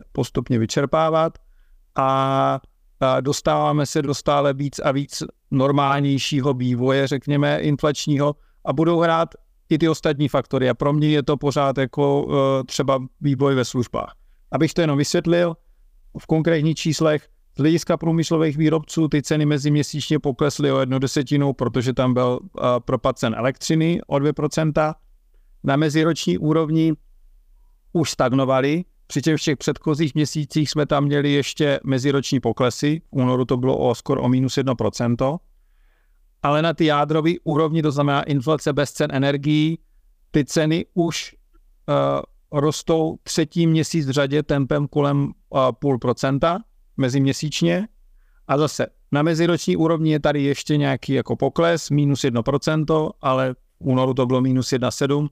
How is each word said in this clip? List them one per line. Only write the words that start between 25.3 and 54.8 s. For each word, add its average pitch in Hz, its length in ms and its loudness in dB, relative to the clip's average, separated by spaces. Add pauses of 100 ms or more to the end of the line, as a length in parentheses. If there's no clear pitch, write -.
Na 139 120 0
meziroční 160 600 0
úrovni 160 560 2 (1000)
už 160 180 0
stagnovaly, 131 720 0 (260)
Přičemž 147 300 0
v - 40 -6
těch 147 120 0
předchozích 151 580 -2
měsících 151 540 -2
jsme 147 160 -2
tam 143 180 0
měli 143 280 2
ještě 143 520 0
meziroční 135 560 0
poklesy. 131 600 -2 (100)
V - 40 -12
únoru 127 300 2
to 127 120 0
bylo 127 200 0
o, 120 180 0
skoro - 260 -2
o 127 80 0
minus 131 280 0
jedno 131 180 0
procento. 120 600 -2 (1080)
Ale 147 180 2
na 165 120 0
ty 160 120 0
jádrový 151 540 2
úrovni, 160 420 0
to 151 100 0
znamená 143 320 0
inflace 147 500 -2
bez 139 180 -2
cen 147 220 -2
energií, 147 680 0 (520)
ty 147 140 2
ceny 160 480 0
už, - 420 -4 (540)
eh, 139 320 0 (300)
rostou 156 720 0
třetí 170 440 0
měsíc 160 400 0
v 135 40 -2
řadě 143 320 0
tempem 143 440 0
kolem, 143 440 0 (240)
eh, 143 40 2 (200)
půl 135 200 0
procenta 139 600 0 (380)
meziměsíčně. 139 920 0 (600)
A 143 100 2
zase - 300 -2 (240)
na 143 100 2
meziroční 170 560 0
úrovni 160 340 2
je 151 80 0
tady 147 240 0
ještě 143 340 0
nějaký 139 360 -2
jako 123 220 -2
pokles, 170 540 -2
minus 143 340 0
jedno 117 200 0
procento, 156 680 -2 (100)
ale 131 320 -2
v - 40 -14 (220)
únoru 127 340 2
to 127 120 2
bylo 127 160 0
minus 127 300 0
jedna 123 200 0